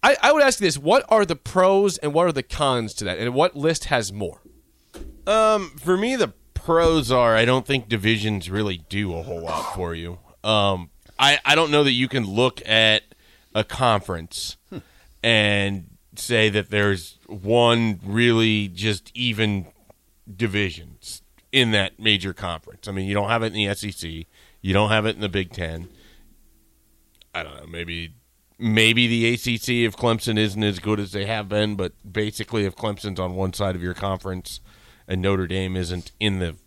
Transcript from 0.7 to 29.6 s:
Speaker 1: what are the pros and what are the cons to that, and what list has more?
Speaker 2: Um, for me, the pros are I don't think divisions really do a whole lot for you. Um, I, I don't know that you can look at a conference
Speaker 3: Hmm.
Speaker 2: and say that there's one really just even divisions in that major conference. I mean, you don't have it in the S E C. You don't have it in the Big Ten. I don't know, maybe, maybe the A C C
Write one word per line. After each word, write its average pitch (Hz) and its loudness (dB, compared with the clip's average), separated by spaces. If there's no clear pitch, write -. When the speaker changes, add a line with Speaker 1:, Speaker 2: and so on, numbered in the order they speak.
Speaker 1:
what 170 2
are 214 6
the 165 -4
pros 190 2
and 147 -4
what 170 2
are 165 2
the 135 -2
cons 123 -2
to 107 -8
that, 90 -4
and 117 -4
what 160 2
list 151 -2
has 107 -2
more? 101 -8
Speaker 2:
Um, 214 2
for 180 2
me, 240 0
the 202 2
pros 160 2
are 120 4
I 113 4
don't 127 2
think 135 -2
divisions 107 0
really 98 -4
do 98 -4
a 82 -8
whole 82 -8
lot 80 -6
for 87 -6
you. 85 -12
Um, 101 0
I, 143 4
I 147 4
don't 156 2
know 147 4
that 139 2
you 127 0
can 127 -2
look 110 0
at 110 4
a 107 0
conference 101 -2
Speaker 3:
Hmm. 185 -12
Speaker 2:
and 101 0
say 110 2
that 101 -2
there's 101 -2
one 113 2
really 113 2
just 95 -6
even 110 -2
divisions 92 -6
in 123 4
that 98 0
major 101 0
conference. 85 -10
I 104 -10
mean, 95 -6
you 101 -4
don't 101 -2
have 117 0
it 113 -4
in 98 -6
the 104 -2
S 101 -6
E 104 -8
C. 82 -14
You 95 -2
don't 104 4
have 110 2
it 113 -2
in 101 -10
the 104 -4
Big 92 -4
Ten. 82 -8
I 85 -8
don't 73 -16
know, 78 -20
maybe, 85 -10
maybe 113 4
the 117 2
A 120 2
C 117 -2
C 120 0